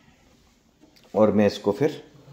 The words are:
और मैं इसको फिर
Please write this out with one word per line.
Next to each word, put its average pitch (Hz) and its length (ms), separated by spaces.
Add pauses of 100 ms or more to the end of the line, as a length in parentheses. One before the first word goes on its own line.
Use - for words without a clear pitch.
(1160)
और 104 180
मैं 104 140
इसको - 260
फिर - 300 (300)